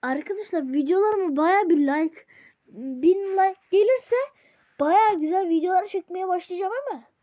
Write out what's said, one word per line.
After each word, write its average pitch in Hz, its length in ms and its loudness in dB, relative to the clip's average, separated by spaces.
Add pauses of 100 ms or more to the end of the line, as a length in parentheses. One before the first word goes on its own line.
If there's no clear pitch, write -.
Arkadaşlar, 302 680 -4
videolarıma 359 640 0
baya 359 320 2
bir 320 80 4
like, 294 500 0 (400)
bin 262 520 0
like 381 420 0 (100)
gelirse 466 460 2 (640)
baya 403 320 4
güzel 349 360 -2
videolar 359 400 0
çekmeye 370 400 -6
başlayacağım 359 440 -4 (180)
ama 254 120 -10 (200)